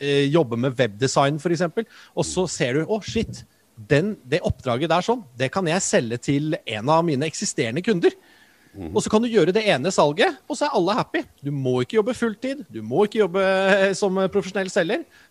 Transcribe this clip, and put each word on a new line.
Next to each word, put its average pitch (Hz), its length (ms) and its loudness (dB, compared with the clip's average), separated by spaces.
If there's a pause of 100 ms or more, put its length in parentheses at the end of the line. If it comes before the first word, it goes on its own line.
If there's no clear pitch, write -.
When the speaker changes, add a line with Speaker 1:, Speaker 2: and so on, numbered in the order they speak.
Speaker 1:
eh, 143 300 2
jobbe 139 260 2
med 127 200 0
webdesign, 135 600 2
for 170 120 -2
eksempel. 170 340 -2 (320)
Og 170 80 0
så - 200 -2
Speaker 2:
Mm. 165 40 -4
Speaker 1:
ser 127 240 -2
du, 156 140 0
«Å, 208 180 -4
shit, - 400 -6 (440)
den, 175 280 2 (100)
det 147 160 -2
oppdraget 127 460 -2
der 165 140 2
sånn, 233 200 -2 (140)
det 131 160 -2
kan 196 140 -2
jeg 175 160 0
selge 123 380 0
til 151 340 -2 (120)
en 110 220 -6
av 165 160 4
mine 143 220 0
eksisterende 147 580 -4
kunder.» 208 280 2 (600)
Speaker 2:
Mhm. 87 220 -10
Speaker 1:
Og - 80 0
så - 80 -4
kan 214 100 4
du 240 80 0
gjøre 185 240 4
det 214 140 0
ene 165 240 2
salget, 185 460 2 (120)
og 294 80 -6
så 294 100 -2
er 294 80 -2
alle 196 200 2
happy. 294 300 -4 (180)
Du 143 80 -6
må 127 320 0
ikke 220 160 -4
jobbe 220 160 0
fulltid, 240 560 -4
du 110 120 -12
må 127 220 0
ikke 208 220 0
jobbe, 190 160 0
eh, 190 520 4
som 190 200 0 (140)
profesjonell 190 420 -2
selger, 208 340 0 (260)